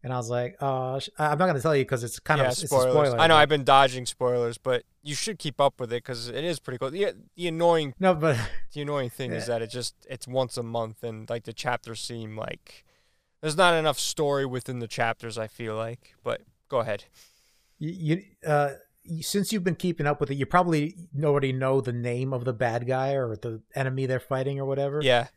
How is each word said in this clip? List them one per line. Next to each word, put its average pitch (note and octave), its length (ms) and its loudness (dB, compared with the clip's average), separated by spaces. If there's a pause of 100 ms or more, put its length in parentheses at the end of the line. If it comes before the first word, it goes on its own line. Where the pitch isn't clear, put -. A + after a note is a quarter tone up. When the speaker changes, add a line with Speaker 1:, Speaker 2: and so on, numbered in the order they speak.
Speaker 1:
And B2+ 80 -6
I B2+ 40 -2
was A#2 120 -6
like, B2 320 -2
"Oh, C3 380 -2
sh-," - 180 -10
I, D3+ 140 0
I'm D3+ 80 -2
not F#3 80 4
gonna D3+ 120 2
tell D#3 160 2
you C#3 80 4
'cause A#2+ 200 -2
it's A#2 160 -8
kind D3+ 200 2
of C3+ 60 4
Speaker 2:
Yeah, B2+ 40 2
Speaker 1:
a - 20 -2
s-, C3 120 -4
it's D3+ 80 -4
a C#3+ 40 2
Speaker 2:
spoilers. B2+ 180 6 (160)
Speaker 1:
spoiler, A#2+ 100 0
Speaker 2:
I D#3+ 80 6
know, E3 60 8
Speaker 1:
but D#3 60 10
Speaker 2:
I've D3 100 8
been C#3+ 140 2
dodging C3 420 6
spoilers, A#2+ 540 0
but B2 240 0 (180)
you D3 140 -8
should G3+ 240 -6
keep - 200 -8
up C#3 220 4
with A#2 100 -6
it A#2+ 140 -4
'cause A#2+ 240 -10
it B2 160 -6
is E3+ 140 -2
pretty B2+ 180 -10
cool. C3 140 -4
The, F3+ 220 -2 (220)
the F3 120 -4
annoying E3 520 2
Speaker 1:
No, F#3 140 4
but D3+ 240 2 (340)
Speaker 2:
the D3 120 -8
annoying C#3+ 260 -2
thing B2+ 240 -8
is A2 140 -6
Speaker 1:
Yeah. A#2+ 80 -2
Speaker 2:
that A2+ 80 -2
it A2+ 80 -8
just, B2 240 -8 (120)
it's C3 200 -12
once B2+ 300 -2
a A#2+ 60 -6
month A2+ 400 -6
and, A2 240 -10
like, A#2 180 -6
the A#2 80 -12
chapters A#2 480 -6
seem A2 360 -10
like - 480 -12 (560)
there's D#3 160 -4
not F3+ 160 6
enough D#3 260 2
story C#3+ 460 0
within B2+ 320 -6
the A#2 100 -8
chapters, A#2 520 -4
I A2 80 -6
feel A2 280 -8
like. A2+ 380 -8 (100)
But A2+ 180 -4 (280)
go C3 120 0
ahead. A2 240 -4 (760)
Speaker 1:
Y-, D3+ 60 -6 (100)
you, E3+ 260 0 (220)
uh, D3 280 2 (360)
y-, E3 120 -6
since G3+ 300 -2
you've G#3 120 -2
been F3 120 0
keeping E3+ 300 -2
up D3 140 0
with D3 100 -2
it, C#3 60 -4
you C#3 100 -2
probably E3 500 2 (280)
already C#3+ 280 2
know C3 300 2
the B2 120 -4
name A#2+ 380 -2
of B2 140 -4
the B2+ 80 -2
bad A#2+ 320 -2
guy C3 280 0
or B2 220 -2
the A2 280 -8 (120)
enemy C3 300 -2
they're B2+ 140 0
fighting C#3 400 -4
or C#3 60 -4
whatever. C#3 360 -2
Speaker 2:
Yeah. B2 360 4